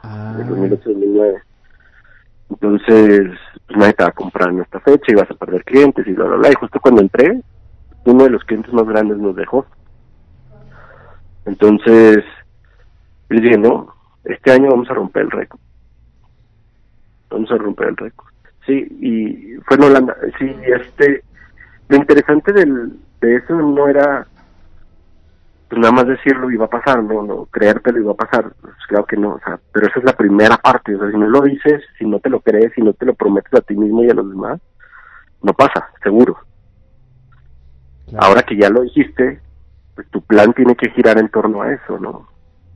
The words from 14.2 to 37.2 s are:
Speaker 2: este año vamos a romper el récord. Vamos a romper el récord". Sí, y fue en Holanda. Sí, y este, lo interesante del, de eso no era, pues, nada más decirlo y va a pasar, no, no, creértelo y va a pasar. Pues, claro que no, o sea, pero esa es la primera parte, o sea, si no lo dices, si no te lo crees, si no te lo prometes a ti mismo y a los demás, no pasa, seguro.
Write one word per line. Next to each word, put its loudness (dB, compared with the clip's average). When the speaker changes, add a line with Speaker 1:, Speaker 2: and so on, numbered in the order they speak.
Speaker 2:
este -2
año 4
vamos -2
a -6
romper -6
el -6
récord. -12
Vamos -8
a -2
romper -6
el -8
récord". -18
Sí, -4
y -8
fue 2
en 6
Holanda. 4
Sí, -8
y -6
este, -2
lo 2
interesante 2
del, 0
de 0
eso -6
no 0
era, 0
pues, -4
nada 4
más 2
decirlo -2
y -4
va -2
a -6
pasar, -2
no, -6
no, -10
creértelo 0
y -2
va -4
a -6
pasar. -4
Pues, -20
claro -2
que -8
no, -2
o -14
sea, -12
pero -2
esa -4
es -4
la 2
primera 2
parte, -2
o -6
sea, -6
si -4
no 0
lo 2
dices, 0
si -10
no -4
te -4
lo -4
crees, -2
si -4
no 0
te -8
lo 0
prometes -4
a 4
ti -8
mismo -2
y 2
a 2
los -6
demás, -12
no 0
pasa, 0
seguro. 2